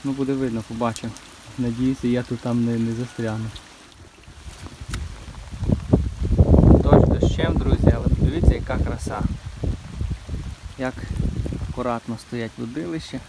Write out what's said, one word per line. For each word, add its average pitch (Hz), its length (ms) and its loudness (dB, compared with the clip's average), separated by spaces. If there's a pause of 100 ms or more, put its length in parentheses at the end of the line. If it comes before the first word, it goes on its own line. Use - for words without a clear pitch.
Ну, 139 80 -2
буде 135 220 -2
видно, 123 340 -2
побачимо. 117 460 -4 (440)
Надіюся, 127 500 0
я 120 160 2
тут 120 160 -6
там 120 260 0
не, 117 120 0
не 113 180 0
застрягну. 113 500 -4 (3500)
Дощ - 240 8
дощем, - 500 2
друзі, - 380 4
але 113 120 -2
подивіться, - 460 4
яка 127 240 -2
краса. 117 440 -4 (1600)
Як 127 160 -4 (760)
акуратно 117 480 -4
стоять 113 400 -8
водилища 151 720 -8